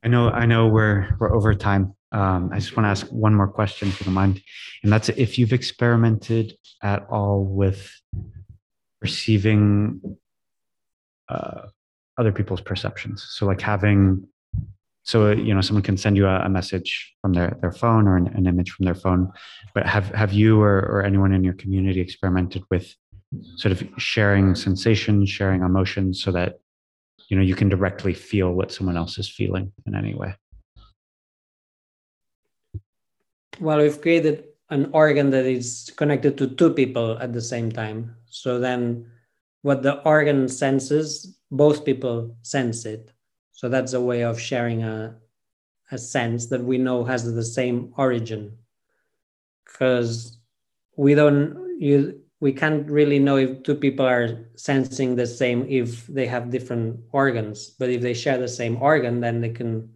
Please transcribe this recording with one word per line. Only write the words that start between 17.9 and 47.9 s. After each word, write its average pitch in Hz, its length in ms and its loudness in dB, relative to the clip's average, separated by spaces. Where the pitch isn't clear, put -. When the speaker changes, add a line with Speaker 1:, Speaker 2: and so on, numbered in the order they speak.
Speaker 1:
or 92 100 4
an, 87 100 2
an 95 200 0
image 90 240 0
from - 140 -2
their 87 100 2
phone, 92 360 0
but 101 120 -2
have, 98 240 0
have 104 240 0
you 107 280 6
or, 101 180 4
or 101 240 0
anyone 98 300 2
in 92 100 2
your 90 100 0
community 95 480 -2
experimented 90 680 -2
with 90 240 -2
sort 98 140 0
of 90 120 -2
sharing 98 580 2
sensations, 101 720 0
sharing 95 320 -2
emotions 92 640 -2
so 98 80 -2
that, 90 280 -2
you 95 100 0
know, 98 60 4
you 92 100 2
can 98 160 2
directly 92 440 -2
feel 92 380 -2
what 90 200 -2
someone 90 260 -4
else 85 220 -6
is 101 100 -8
feeling 98 420 -6
in 50 100 -8
any 50 200 -6
way? 95 180 -8
Speaker 2:
Well, 156 200 0
we've 147 220 2
created 156 440 2
an 139 240 0
organ 147 380 4
that 131 140 2
is 123 500 -6
connected 143 420 0
to 135 100 0
two 160 260 4
people 120 460 0
at 127 140 -8
the 117 80 -6
same 117 300 -4
time. 113 440 -8
So 123 340 -6
then 123 520 -4
what 139 220 0
the 139 200 0
organ 147 440 4
senses, 147 880 -2
both 147 320 2
people 120 580 -4
sense 120 440 -4
it. 110 260 -14
So - 160 -10
that's 127 260 -2
a 123 80 -2
way 120 220 -2
of 117 160 -4
sharing 120 440 -4
a, 110 340 -8
a 131 60 -10
sense 117 500 -4
that 123 160 -4
we 127 140 -2
know 127 260 0
has 120 220 -4
the 117 180 -4
same 123 540 -4